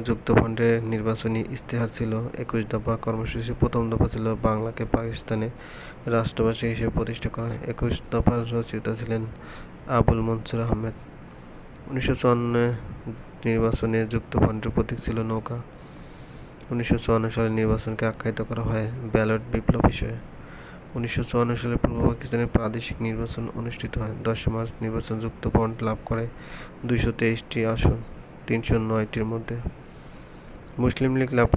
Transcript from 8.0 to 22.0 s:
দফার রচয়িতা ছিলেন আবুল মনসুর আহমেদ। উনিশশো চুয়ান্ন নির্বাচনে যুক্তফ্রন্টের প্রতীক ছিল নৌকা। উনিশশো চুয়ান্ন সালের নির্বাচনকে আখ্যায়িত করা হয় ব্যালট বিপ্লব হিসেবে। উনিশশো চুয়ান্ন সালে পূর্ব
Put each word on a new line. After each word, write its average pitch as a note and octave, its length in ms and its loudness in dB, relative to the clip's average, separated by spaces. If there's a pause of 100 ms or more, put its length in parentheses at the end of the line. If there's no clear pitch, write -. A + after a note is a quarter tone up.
দফার A#2 300 4 (120)
রচয়িতা A2+ 420 -2
ছিলেন A2+ 280 -2 (680)
আবুল A#2 320 6
মনসুর A2+ 460 -2
আহমেদ। A2 300 -2 (960)
উনিশশো C3 240 0
চুয়ান্ন A#2+ 400 4 (920)
নির্বাচনে A2+ 540 2 (140)
যুক্তফ্রন্টের A2+ 640 2
প্রতীক A#2 300 0
ছিল A2+ 180 0
নৌকা। A2 360 -2 (1120)
উনিশশো A#2+ 280 2
চুয়ান্ন A2+ 320 4
সালের A2 300 2
নির্বাচনকে A2 460 2
আখ্যায়িত A2 360 -2
করা A#2 200 -4
হয় A2 240 0 (260)
ব্যালট A2 300 4 (100)
বিপ্লব A2+ 400 4
হিসেবে। A2 240 -4 (800)
উনিশশো A#2+ 360 0
চুয়ান্ন A#2+ 260 4
সালে A#2+ 200 0
পূর্ব A#2+ 220 2 (100)